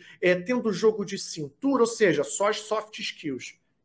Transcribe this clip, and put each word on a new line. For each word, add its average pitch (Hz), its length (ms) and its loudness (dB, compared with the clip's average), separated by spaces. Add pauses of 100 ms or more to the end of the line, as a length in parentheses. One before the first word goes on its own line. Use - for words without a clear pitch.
(200)
é, 180 160 4
tendo 220 360 -2
jogo 214 320 2
de 190 140 -6
cintura, 233 640 -2
ou 226 40 6
seja, 180 360 4
só 196 260 -2
as 214 120 -2
soft - 400 -6
skills." - 580 -10 (260)